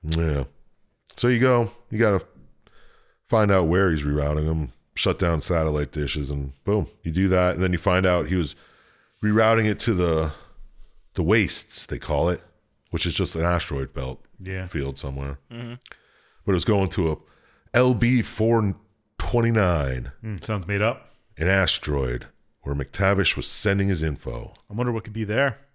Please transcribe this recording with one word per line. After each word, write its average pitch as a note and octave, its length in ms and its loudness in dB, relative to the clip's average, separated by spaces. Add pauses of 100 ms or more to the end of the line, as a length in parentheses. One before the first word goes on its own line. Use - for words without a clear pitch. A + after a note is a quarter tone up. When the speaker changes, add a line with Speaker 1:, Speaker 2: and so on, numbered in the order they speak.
Speaker 1:
Yeah. D#2 420 0 (720)
So - 120 0
you B2 120 2
go, A#2+ 300 2 (200)
you A2 80 -6
gotta G#2 260 2 (1000)
find A2 240 4
out F#2+ 160 6
where F2+ 240 4
he's D#2 140 0
rerouting D2 420 0
them, D#2+ 260 -2 (220)
shut - 240 0
down E2+ 220 2
satellite D#2+ 500 0
dishes, C#2+ 400 -4
and C#2 220 -6 (120)
boom. G2 220 0 (160)
You - 100 -4
do F#2 160 2
that, F2+ 260 2
and F2 100 -2
then F2+ 80 2
you F2 60 0
find F#2 280 2
out F2 220 2
he F2+ 80 0
was E2 180 -2 (680)
rerouting A2 440 4
it G#2+ 120 0
to - 140 0
the, E2 400 2 (800)
the F#2+ 100 -2
wastes, - 640 0
they - 140 -8
call D#2 320 0
it, F2 100 -2 (500)
which E2 140 -2
is F2 100 0
just F2+ 220 0
an E2 80 -2
asteroid D#2 480 -2
belt C2 320 -8 (180)
Speaker 2:
Yeah. F#2 220 -8
Speaker 1:
field C#2 320 -6
somewhere. C#2 420 -8 (140)
Speaker 3:
Mm-hmm. A#2 220 -10 (720)
Speaker 1:
But G2+ 60 2
it - 20 4
was E2+ 100 2
going G2 260 2
to E2 220 0
a D2+ 40 -4 (580)
L B2+ 180 4
B A#2+ 300 2
four A2 520 0 (440)
twenty-nine, F2 960 0 (120)
Speaker 2:
Mm, G#2+ 180 -8
sounds G2+ 240 -6
made G2+ 140 -2
up. A2+ 300 -2 (260)
Speaker 1:
an E2 120 0
asteroid C#2+ 800 0 (340)
where C#2+ 120 -4
McTavish F#2+ 640 0
was - 100 -6
sending G2 420 0
his F2 140 0
info. A#1+ 520 -6 (160)
Speaker 2:
I G#2 40 -14
wonder B2 180 -2
what A2+ 120 -6
could G#2+ 80 -12
be A2 120 -4
there. A#2 340 -2 (160)